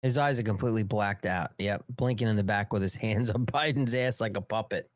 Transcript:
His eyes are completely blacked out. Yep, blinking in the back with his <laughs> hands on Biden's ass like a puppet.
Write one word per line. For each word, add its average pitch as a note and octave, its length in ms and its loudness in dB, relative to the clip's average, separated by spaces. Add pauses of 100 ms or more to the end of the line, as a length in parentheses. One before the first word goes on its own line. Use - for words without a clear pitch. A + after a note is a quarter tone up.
His C3 160 2
eyes C#3+ 200 2
are A#2+ 60 -2
completely A2 380 0
blacked G2+ 420 0
out. F#2 340 -2
Yep, G2+ 300 -2
blinking B2 400 0
in A2 80 2
the G2+ 80 2
back G2+ 300 0
with G2+ 80 2
his F#2+ 120 0
<laughs> - 120 -4
hands A2 240 0
on B2 160 0
Biden's C#3+ 480 0
ass B2+ 260 0
like G#2+ 160 -2
a G2 60 -4
puppet. G#2+ 540 -4